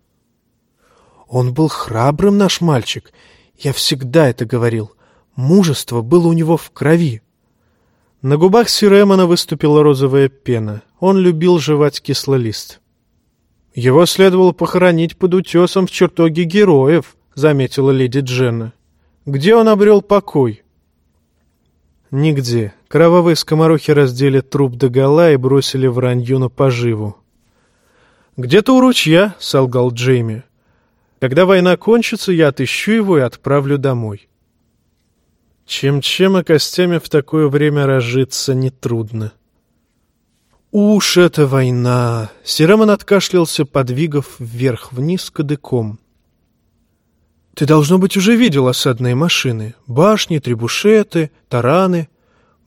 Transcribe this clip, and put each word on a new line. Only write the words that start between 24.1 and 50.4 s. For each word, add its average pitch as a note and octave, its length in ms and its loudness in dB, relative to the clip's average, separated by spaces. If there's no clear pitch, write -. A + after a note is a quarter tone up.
труп C3 360 -4
догола C3+ 520 2
и D3 60 4
бросили C3 500 -2
в B2 140 -2
ранью B2 400 -2
на B2+ 100 -2
поживу". A#2+ 680 -4
"Где-то E3+ 400 0
у B3+ 60 4
ручья", G3 560 2
солгал B2+ 540 -2
Джейми. A#2+ 520 -2
"Когда C3+ 260 2
война F3+ 320 2
кончится, A3+ 540 -2
я D#3+ 160 2
отыщу C#3 460 -4
его G3 260 0
и - 20 2
отправлю C#3 560 -4
домой". A#2+ 500 -6
Чем-чем, C#3+ 720 -2
а F3 60 -2
костями E3+ 540 -2
в - 120 -8
такое D#3 380 -2
время D3 380 0
разжиться C3 720 -2
нетрудно. A#2 760 -6
"Уж G#3 460 0
эта D#3+ 300 2
война!" B2 800 0
Сиремон G#3+ 460 2
откашлялся, F#3 760 0
подвигав C#3 720 -4
вверх-вниз B2+ 920 -6
кадыком. B2+ 680 -6
"Ты, D#3 100 -4
должно D3+ 320 4
быть, F#3+ 200 0
уже G3+ 180 2
видел D#3 320 2
осадные B2 480 -2
машины. A#2+ 600 -4
Башни, E3 520 0
требушеты, D#3 920 -2